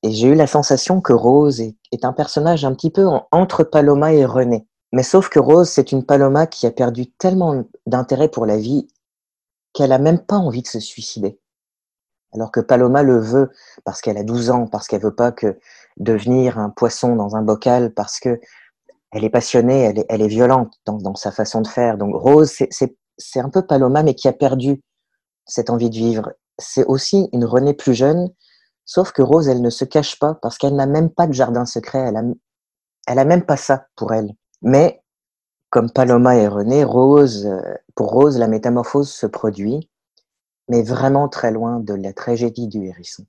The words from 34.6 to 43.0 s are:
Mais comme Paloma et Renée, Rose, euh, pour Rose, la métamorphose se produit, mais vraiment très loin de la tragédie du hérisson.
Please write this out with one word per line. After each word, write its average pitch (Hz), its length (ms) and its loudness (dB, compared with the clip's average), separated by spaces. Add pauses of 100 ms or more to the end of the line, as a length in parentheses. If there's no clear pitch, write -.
Mais 139 400 2 (680)
comme 117 220 0
Paloma 123 460 4
et 104 100 4
Renée, 110 380 0
Rose, 127 600 4
euh, 95 120 -6 (360)
pour 104 160 -4
Rose, 135 260 4
la 113 100 0
métamorphose 120 640 -2
se - 140 -8
produit, 107 640 -6 (800)
mais 117 140 0
vraiment 135 440 0
très 120 240 -4
loin 117 300 -4
de 104 120 -8
la 98 200 -8
tragédie 117 560 -4
du 101 160 -8
hérisson. 90 440 -18